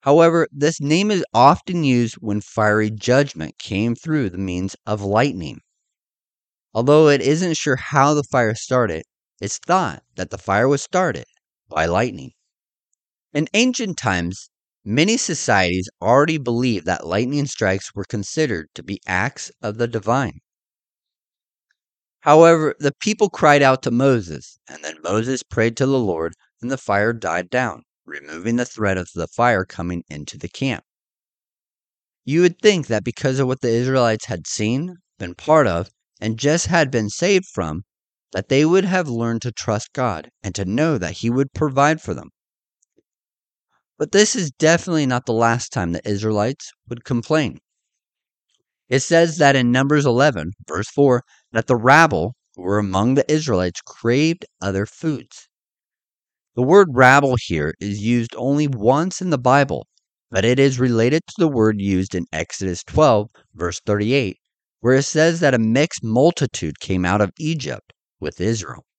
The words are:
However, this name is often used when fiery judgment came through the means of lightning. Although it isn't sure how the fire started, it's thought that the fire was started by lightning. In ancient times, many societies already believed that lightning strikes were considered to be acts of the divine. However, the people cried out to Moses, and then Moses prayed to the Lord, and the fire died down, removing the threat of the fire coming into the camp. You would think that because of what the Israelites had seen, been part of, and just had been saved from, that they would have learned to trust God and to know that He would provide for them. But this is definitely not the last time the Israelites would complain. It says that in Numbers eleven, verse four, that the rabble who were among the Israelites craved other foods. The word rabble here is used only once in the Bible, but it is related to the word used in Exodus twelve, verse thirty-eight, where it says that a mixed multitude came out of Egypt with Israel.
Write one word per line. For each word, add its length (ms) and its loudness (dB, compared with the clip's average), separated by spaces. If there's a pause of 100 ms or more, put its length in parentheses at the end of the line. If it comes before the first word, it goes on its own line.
However, 500 4
this 300 -2
name 300 0
is 120 0 (120)
often 500 4
used 300 2
when 260 -4
fiery 500 0
judgment 680 -2
came 360 -2
through 360 -4
the 80 -12
means 360 -4 (120)
of 160 -4
lightning. 580 -2 (1120)
Although 360 4
it 120 4
isn't 380 0
sure 180 -2
how 380 2
the 100 -2
fire 300 0
started, 480 -2 (380)
it's 180 -8
thought 440 -2 (140)
that 140 -8
the 80 -12
fire 300 0
was 140 0
started 420 -2 (440)
by 180 -2
lightning. 460 -2 (1000)
In 220 -2
ancient 440 0
times, 520 -4 (340)
many 320 0
societies 720 0 (120)
already 380 2
believed 480 -2
that 200 -4
lightning 400 -2
strikes 480 -4
were 140 -8
considered 680 -4
to 80 -14
be 240 -10
acts 440 -4 (100)
of 180 -8
the 100 -2
divine. 500 -4 (1800)
However, 600 6
the 200 -2
people 280 0
cried 340 4
out 200 4
to 80 -4
Moses, 680 -2 (100)
and 140 -20
then 200 -10
Moses 400 -4
prayed 340 -2
to 100 0
the 120 0
Lord, 340 -2 (280)
and 100 -8
the 80 -6
fire 340 0
died 380 -6
down, 320 -4 (220)
removing 520 -6
the 80 0
threat 320 -4
of 180 -6
the 140 -6
fire 360 0
coming 440 -8
into 300 -14
the 100 -12
camp. 340 -6 (1400)
You 160 0
would 200 2
think 280 2
that 160 -2
because 340 -4
of 80 0
what 140 -4
the 80 -2
Israelites 560 0
had 220 -10
seen, 500 -4 (220)
been 160 -10
part 340 4
of, 220 -2 (300)
and 180 -4
just 280 0
had 240 0
been 200 -2
saved 420 0
from, 300 -6 (500)
that 160 -6
they 160 4
would 200 2
have 240 -2
learned 340 -4
to 100 -6
trust 400 -6
God 360 -4 (140)
and 140 -8
to 80 -4
know 340 0
that 200 -6
He 120 -2
would 240 -2
provide 460 0
for 120 -8
them. 180 -12 (1700)
But 120 -6
this 240 4
is 160 -4
definitely 560 0
not 200 -2
the 60 -2
last 400 0
time 200 -2
the 140 -6
Israelites 640 -2 (160)
would 160 -12
complain. 540 -2 (1300)
It 120 0
says 380 2
that 180 4
in 160 2
Numbers 340 2
eleven, 460 0 (160)
verse 200 -6
four, 340 2 (300)
that 140 -2
the 100 2
rabble 580 2 (200)
who 80 -18
were 160 0
among 360 0
the 160 0
Israelites 500 -2
craved 640 -2 (160)
other 260 -2
foods. 600 -10 (1080)
The 60 0
word 300 6
rabble 440 6 (100)
here 340 -2
is 200 -6
used 360 -2
only 320 0
once 520 0
in 100 -4
the 80 0
Bible, 480 2 (440)
but 140 0
it 140 2
is 200 4
related 480 2
to 120 -20
the 100 4
word 320 2
used 340 0
in 180 -4
Exodus 520 -6
twelve, 440 2 (260)
verse 300 -6
thirty-eight, 520 -2 (440)
where 140 2
it 100 2
says 360 0
that 140 2
a 40 2
mixed 460 0
multitude 760 0
came 240 -2
out 160 0
of 180 0
Egypt 540 -8 (280)
with 200 -10
Israel. 440 -6 (140)